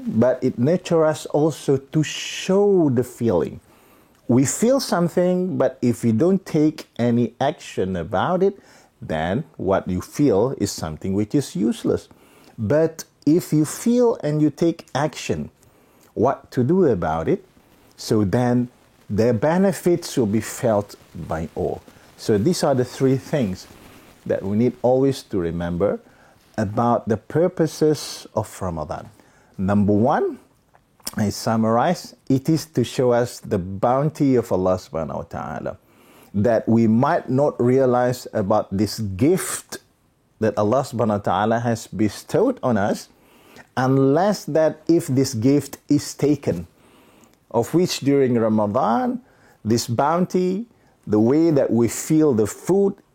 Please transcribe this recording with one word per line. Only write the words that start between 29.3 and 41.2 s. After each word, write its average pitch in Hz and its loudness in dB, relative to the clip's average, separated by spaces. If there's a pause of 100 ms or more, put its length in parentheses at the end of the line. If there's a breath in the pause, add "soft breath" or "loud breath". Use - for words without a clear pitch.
Number 101 2
one, 185 0 (800)
I 104 -2
summarize, 113 0 (160)
it 135 0
is 160 0 (120)
to 127 4
show 123 0
us 120 0
the - -4
bounty 127 0
of 117 0
Allah 92 0
subhanahu 78 -6
wa 78 -8
ta'ala, - -10 (580 soft breath)
that 107 2
we 113 4
might 131 2
not 139 0
realize 123 2
about 107 0
this 101 -2
gift 113 -2 (600)
that 107 0
Allah 110 2
subhanahu 110 -2